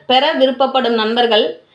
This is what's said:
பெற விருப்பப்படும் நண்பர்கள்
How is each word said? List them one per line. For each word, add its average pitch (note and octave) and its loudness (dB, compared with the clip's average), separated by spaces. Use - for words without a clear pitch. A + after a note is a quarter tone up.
பெற C4+ 0
விருப்பப்படும் C4 0
நண்பர்கள் A3+ 0